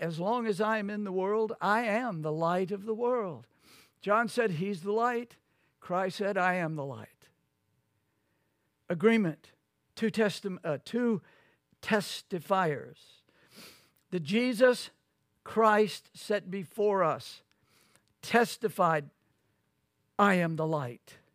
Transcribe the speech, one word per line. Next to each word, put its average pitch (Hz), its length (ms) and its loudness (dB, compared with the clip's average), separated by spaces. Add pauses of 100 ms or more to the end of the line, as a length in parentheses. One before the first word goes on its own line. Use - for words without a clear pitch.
"As 165 180 -4
long 226 300 -2
as 190 120 -2
I 214 180 0
am 202 120 -6
in 208 140 -6
the 190 80 -6
world, 208 480 0
I 208 220 2
am 214 400 -2
the 156 100 -2
light 170 400 0
of 196 120 -6
the 220 100 -4
world." 220 520 -4 (540)
John 214 260 2
said, 226 240 0
"He's 180 320 -4
the 202 80 -4
light." 233 460 -2 (420)
Christ 185 380 -2
said, 196 200 -2
"I 180 180 4
am 160 200 -2
the 143 100 -6
light." 113 440 -14 (1600)
Agreement, 185 640 2 (420)
two 220 160 -2
testim-, 202 540 -2
uh, 151 200 -4
two 233 380 0 (580)
testifiers. - 1400 -4 (880)
The 180 80 -4
Jesus 233 720 2 (540)
Christ 214 680 2
set 202 380 -4
before 196 540 0
us 127 380 -2 (800)
testified, 170 880 0 (1080)
"I 202 160 6
am 165 220 0
the 156 100 -2
light. 139 520 -6 (160)